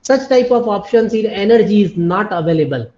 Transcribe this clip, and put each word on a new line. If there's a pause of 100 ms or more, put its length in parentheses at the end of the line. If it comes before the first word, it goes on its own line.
Such
type
of
options
in
energy
is
not
available.